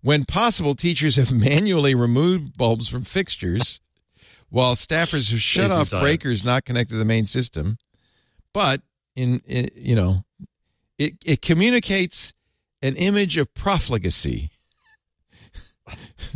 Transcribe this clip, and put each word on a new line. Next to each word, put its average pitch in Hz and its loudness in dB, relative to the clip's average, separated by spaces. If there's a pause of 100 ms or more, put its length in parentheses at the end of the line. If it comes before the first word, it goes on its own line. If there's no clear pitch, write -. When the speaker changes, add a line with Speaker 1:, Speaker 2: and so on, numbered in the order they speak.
Speaker 1:
When 147 2
possible, 180 0
teachers 156 0
have 127 4
<laughs> - 0
manually 143 4
removed 135 2
bulbs 113 0
from 123 -6
fixtures, 92 -4 (720)
while 127 2
staffers 156 -2
have 113 0
shut 190 0
Speaker 2:
Stacey's 196 2
Speaker 1:
off 160 2
Speaker 2:
tired. 95 -2
Speaker 1:
breakers 127 0
not 123 0
connected 120 -2
to 110 -2
the 110 0
main 110 2
system. 110 -4 (800)
But, 147 0 (340)
in, 127 0
in, 123 -4
you - 0
know, 92 2 (760)
it, 147 -4 (100)
it 156 0
communicates 190 0 (480)
an 135 -2
image 190 2
of 147 -2
profligacy. 92 -2 (1400)
<laughs> - -18 (440)